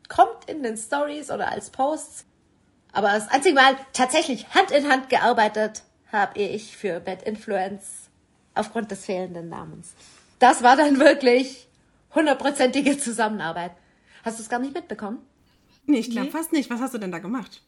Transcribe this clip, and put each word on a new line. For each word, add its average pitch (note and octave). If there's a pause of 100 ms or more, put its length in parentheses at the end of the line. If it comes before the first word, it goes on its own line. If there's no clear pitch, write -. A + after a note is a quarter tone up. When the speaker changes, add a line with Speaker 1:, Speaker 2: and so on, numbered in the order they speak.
Speaker 1:
kommt -
in D#4
den A3+
Stories D4
oder -
als -
Posts. D4+ (680)
Aber G3+
das G#3+
einzige C#4
Mal C4+ (160)
tatsächlich C4
Hand F#4
in C#4+
Hand C4+
gearbeitet G#3+ (300)
habe G3+
ich G3+
für F3+
Bad F#3
Influence G3+ (460)
aufgrund G#3+
des -
fehlenden F3+
Namens. E3 (460)
Das B3
war B3
dann D4
wirklich C4 (460)
hundertprozentige C#4
Zusammenarbeit. F3+ (520)
Hast A3
du A3+
es -
gar A#3+
nicht C4+
mitbekommen? B3 (680)
Speaker 2:
Nee, C#4+
ich A#3
glaub A#3+
Speaker 3:
Nee. D4+
Speaker 2:
fast E4
nicht. C#4+
Was A#3
hast C4
du A#3
denn F#3+
da E3+
gemacht? G#3